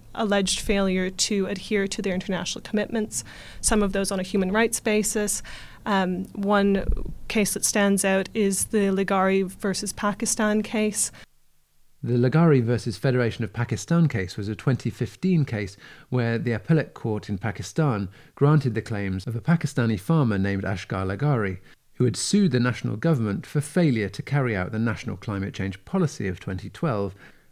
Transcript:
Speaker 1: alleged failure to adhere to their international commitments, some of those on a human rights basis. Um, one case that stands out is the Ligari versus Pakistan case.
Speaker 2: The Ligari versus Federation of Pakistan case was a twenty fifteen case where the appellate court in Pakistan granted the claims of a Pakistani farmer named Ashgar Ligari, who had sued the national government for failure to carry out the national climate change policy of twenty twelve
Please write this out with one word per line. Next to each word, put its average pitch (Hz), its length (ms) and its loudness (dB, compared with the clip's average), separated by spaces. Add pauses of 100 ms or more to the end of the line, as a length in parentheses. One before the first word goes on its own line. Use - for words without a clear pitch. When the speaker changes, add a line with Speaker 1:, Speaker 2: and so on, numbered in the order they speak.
(140)
Speaker 1:
alleged 202 460 0
failure 190 500 0
to 190 380 -2
adhere 196 400 -2
to - 140 -6
their 196 120 -2
international 180 480 -4
commitments, 214 600 -4 (380)
some 214 200 4
of 196 120 0
those 196 180 0
on 196 80 -2
a 185 40 -2
human 185 280 0
rights 226 280 2
basis. 214 600 0 (440)
Um, 190 480 0
one 202 500 2 (440)
case 208 260 0
that - 100 -8
stands 196 400 2
out 190 300 2
is 196 320 0
the 202 240 2
Ligari 190 560 2
versus 190 480 -4
Pakistan 214 680 0
case. 214 500 -2 (920)
Speaker 2:
The 123 140 2
Ligari 139 440 6
versus 120 360 0
Federation 123 460 0
of 101 100 -6
Pakistan 151 540 2
case 95 280 -2
was 101 140 -6
a 107 60 -4
twenty 123 340 0
fifteen 160 560 0
case 104 320 -6 (320)
where 117 280 2
the 113 140 -2
appellate 135 420 0
court - 360 -4
in 104 80 -2
Pakistan 104 720 -2 (260)
granted 139 400 4
the 110 60 -2
claims 98 440 -4
of 113 100 -6
a 117 60 -6
Pakistani 123 580 2
farmer 131 380 2
named 98 260 0
Ashgar 95 420 -4
Ligari, 101 540 0 (360)
who 123 100 2
had 120 120 0
sued 202 340 2
the 123 80 4
national 117 380 -2
government 113 480 0
for - 160 -2
failure 127 480 2
to - 120 -12
carry 131 340 0
out 92 160 -2
the 110 80 -2
national 107 380 -2
climate 98 360 -4
change 95 320 -6
policy 170 420 -2
of 92 120 -6
twenty 95 300 -8
twelve 101 460 -4 (360)